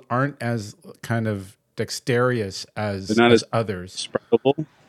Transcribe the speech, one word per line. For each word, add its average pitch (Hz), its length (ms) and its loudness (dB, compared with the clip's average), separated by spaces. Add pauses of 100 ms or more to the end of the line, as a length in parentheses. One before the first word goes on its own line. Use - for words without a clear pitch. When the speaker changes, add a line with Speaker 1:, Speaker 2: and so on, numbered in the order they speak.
Speaker 1:
aren't 135 340 -2
as 117 320 -4 (280)
kind 113 260 -2
of 98 280 -6 (200)
dexterous 120 880 -2 (120)
as, 98 320 -4
Speaker 2:
They're 107 160 0
not 120 80 6
Speaker 1:
as 110 100 8
Speaker 2:
as - 100 -14
Speaker 1:
others. 98 560 -4
Speaker 2:
spreadable? - 580 0 (220)